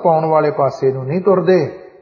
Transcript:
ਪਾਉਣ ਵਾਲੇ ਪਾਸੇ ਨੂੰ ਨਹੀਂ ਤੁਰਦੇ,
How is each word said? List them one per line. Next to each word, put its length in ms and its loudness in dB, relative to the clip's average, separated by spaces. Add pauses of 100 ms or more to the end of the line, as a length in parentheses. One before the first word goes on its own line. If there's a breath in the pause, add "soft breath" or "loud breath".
ਪਾਉਣ 220 0
ਵਾਲੇ 260 2
ਪਾਸੇ 400 0
ਨੂੰ 140 -6
ਨਹੀਂ 160 -4
ਤੁਰਦੇ, 580 2 (220)